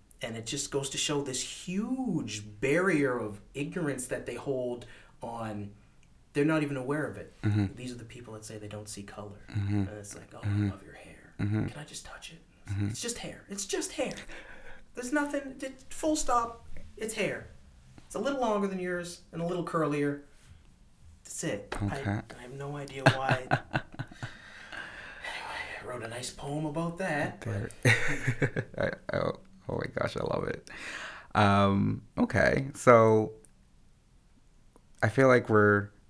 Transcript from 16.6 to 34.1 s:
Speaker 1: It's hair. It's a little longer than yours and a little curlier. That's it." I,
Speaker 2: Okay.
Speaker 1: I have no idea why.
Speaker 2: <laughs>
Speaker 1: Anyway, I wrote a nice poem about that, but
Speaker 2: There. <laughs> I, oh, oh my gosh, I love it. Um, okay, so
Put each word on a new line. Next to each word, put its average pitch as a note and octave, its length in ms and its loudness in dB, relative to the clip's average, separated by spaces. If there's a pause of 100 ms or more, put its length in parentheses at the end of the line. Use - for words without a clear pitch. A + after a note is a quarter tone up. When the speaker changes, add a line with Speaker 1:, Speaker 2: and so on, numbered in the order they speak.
Speaker 1:
It's A3+ 180 -4
hair. C#3+ 320 -2 (580)
It's - 100 -10
a - 40 -4
little C4+ 220 0
longer G#3 260 2
than F#3 120 -2
yours F3 420 -6 (100)
and E3 100 -6
a E3+ 60 -2
little F3 180 0
curlier. D3 560 2 (1000)
That's - 220 -10
it." A#2 360 -4
I, G#2 40 0
Speaker 2:
Okay. G2+ 260 -2 (260)
Speaker 1:
I - 60 -16
have B2 140 -14
no C#3+ 180 -8
idea C3+ 280 -8 (120)
why. C3+ 340 0
Speaker 2:
<laughs> - 80 2 (1700)
Speaker 1:
Anyway, - 580 -8
I - 60 -10
wrote B2 160 -6
a A2+ 40 -6
nice A#2+ 220 -8
poem D3 360 -4
about E3 340 -2
that, E3 440 -2
but G#2 280 -4 (120)
Speaker 2:
There. - 800 4 (120)
<laughs> - 240 0 (100)
I, - 60 2
oh, G1+ 220 0 (300)
oh - 80 -2
my - 80 -2 (140)
gosh, - 180 0
I - 60 -2
love - 240 0
it. - 220 -8 (640)
Um, G2+ 640 6 (160)
okay, C3+ 580 4
so A2 560 10 (1700)